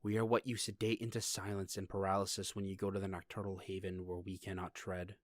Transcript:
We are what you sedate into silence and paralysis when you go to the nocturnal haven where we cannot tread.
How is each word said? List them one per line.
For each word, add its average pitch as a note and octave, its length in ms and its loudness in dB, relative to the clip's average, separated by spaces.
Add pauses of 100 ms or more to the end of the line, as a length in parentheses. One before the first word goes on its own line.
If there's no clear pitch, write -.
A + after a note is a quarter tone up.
We G#2 160 2
are A2+ 80 6
what A2+ 220 4
you B2 80 0
sedate A2 460 2
into A2+ 180 -2
silence G2+ 560 -2
and G2 140 -4
paralysis G2 640 2
when G2+ 120 0
you G2 100 -2
go G2 120 2
to G2 100 0
the G2 100 0
nocturnal F#2+ 480 -4
haven F#2 500 -4
where F2+ 120 -2
we F#2+ 180 -6
cannot F#2 360 -4
tread. F#2 500 -4